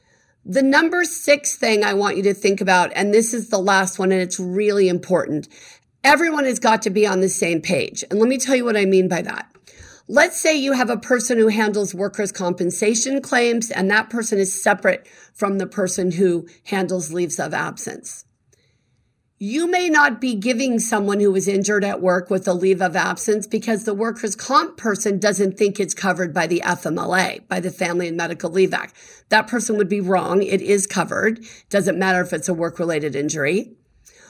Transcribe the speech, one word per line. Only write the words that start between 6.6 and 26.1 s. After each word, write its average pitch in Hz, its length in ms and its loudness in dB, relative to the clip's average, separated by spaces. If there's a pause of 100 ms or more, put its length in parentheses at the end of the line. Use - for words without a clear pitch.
to 208 80 -2
be 208 160 4
on 190 140 0
the 190 80 2
same 170 300 0
page. 160 520 -2
And 208 80 0
let 226 100 6
me 269 80 0
tell 254 180 0
you 247 100 2
what 226 120 0
I 202 80 2
mean 190 220 4
by 175 160 -2
that. - 260 -10 (580)
Let's 320 320 2
say 320 160 2
you 277 180 0
have 247 160 0
a 233 80 0
person 240 400 0
who 220 100 6
handles 214 480 0
workers' 196 380 -4
compensation 208 880 -2
claims, 240 500 0
and 190 180 0
that 214 200 0
person 220 280 -4
is 196 240 -2
separate 202 460 0 (260)
from 196 240 -4
the 185 80 -4
person 185 460 -2
who 170 340 0 (200)
handles 180 480 -4
leaves 175 260 -4
of 151 140 -4
absence. - 720 -10 (1120)
You 277 300 -2
may 359 200 0
not 294 320 2
be 254 140 -2
giving 233 440 0
someone 202 400 0
who 208 120 4
was 190 180 0
injured 196 340 0
at 202 180 -4
work 180 280 0
with 185 180 0
a 185 60 2
leave 180 280 2
of 180 140 0
absence 185 500 -2
because 220 380 -2
the 214 100 -2
workers' 214 420 -4
comp 302 420 0
person 202 420 -2
doesn't 196 380 0
think 202 220 0
it's 180 140 -2
covered 180 400 -2